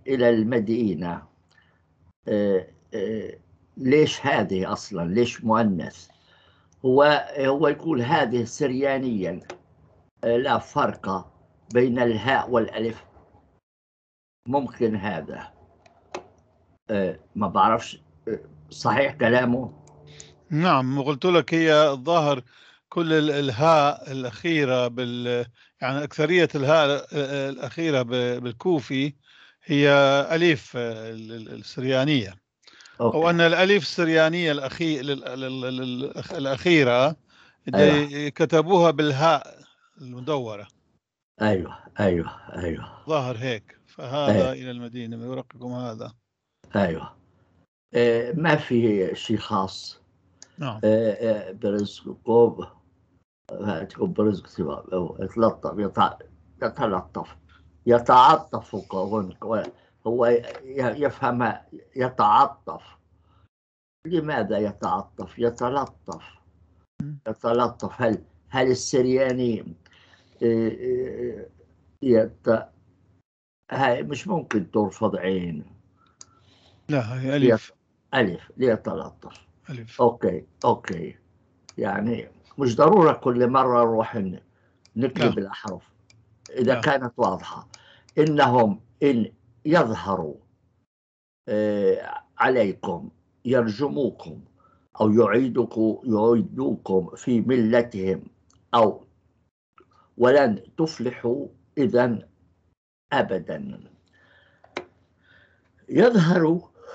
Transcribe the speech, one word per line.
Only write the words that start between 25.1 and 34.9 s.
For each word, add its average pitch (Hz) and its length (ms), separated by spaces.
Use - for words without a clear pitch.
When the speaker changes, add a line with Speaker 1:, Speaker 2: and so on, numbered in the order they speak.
Speaker 2:
يعني 135 220
أكثرية 151 520
الهاء، 143 580
آه، 139 360
الأخيرة 139 520
ب-، 123 420
بالكوفي 139 720
هي 143 240
أليف، 165 420
آه، 113 340
ال-، 110 200
ال-، 117 220
السريانية. 127 840
Speaker 1:
أوكي. 120 160
Speaker 2:
أو 165 120
أن 170 120
الأليف 175 420
السريانية 160 680
الأخي-، 143 480